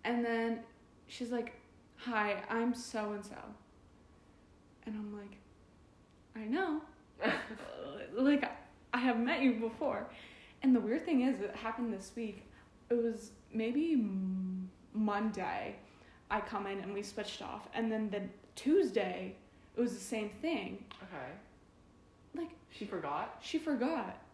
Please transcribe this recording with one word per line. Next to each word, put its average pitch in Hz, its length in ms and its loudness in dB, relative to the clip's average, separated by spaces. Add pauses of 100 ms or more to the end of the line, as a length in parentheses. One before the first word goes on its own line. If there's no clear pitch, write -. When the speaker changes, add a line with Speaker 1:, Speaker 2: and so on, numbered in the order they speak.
Speaker 1:
And 240 200 2
then 226 360 2 (460)
she's 233 260 -6
like, 233 220 -2 (420)
"Hi, 208 540 0
I'm 233 240 2
so-and-so." 208 640 -6 (1500)
And 220 100 -6
I'm 208 200 -8
like, 202 200 -14 (1000)
"I 220 100 -6
know." 311 360 0 (400)
Speaker 2:
<laughs> - 100 4 (800)
Speaker 1:
Like, 277 320 6 (480)
I 247 60 2
have 247 200 4
met 269 240 2
you 247 120 8
before. 226 520 0 (560)
And 262 120 10
the 233 60 8
weird 233 240 2
thing 277 180 4
is, 247 180 4
it 202 140 -2
happened 226 380 -2
this 190 240 -6
week. 214 300 -6 (440)
It 240 120 6
was 220 280 -2 (220)
maybe 247 400 2
M-, 190 760 0 (240)
Monday, 208 840 0 (540)
I 208 100 2
come 202 260 -4
in 196 140 -4
and 190 120 -6
we 202 100 -4
switched - 400 -8
off. - 320 -10
And 226 160 0
then 220 200 0
the 202 120 -2 (340)
Tuesday, 196 800 2 (400)
it 226 40 0
was 240 140 2
the - 60 -8
same 214 300 -4 (120)
thing. 202 420 -2 (200)
Speaker 2:
Okay. 147 260 -10 (1040)
Speaker 1:
Like, 330 160 -4 (200)
Speaker 2:
She - 140 -8
forgot? 156 560 -4
Speaker 1:
she - 180 -2
forgot. 269 580 0 (180)